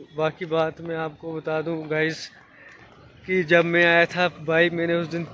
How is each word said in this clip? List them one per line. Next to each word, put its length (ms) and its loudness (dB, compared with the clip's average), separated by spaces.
बाकी 300 -4
बात 340 -2
मैं 160 -8
आपको 360 -10
बता 280 -4
दूं 180 -4
guys, 380 -2
कि 200 2
जब 200 6
मैं 200 4
आया 220 6
था 200 0
भाई, 260 4
मैंने 240 -2
उस 120 -2
दिन 160 -6